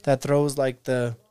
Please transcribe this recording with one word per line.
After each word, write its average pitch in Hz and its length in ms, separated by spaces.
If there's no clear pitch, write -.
that 135 180
throws, 143 360
like, 131 260
the, 123 340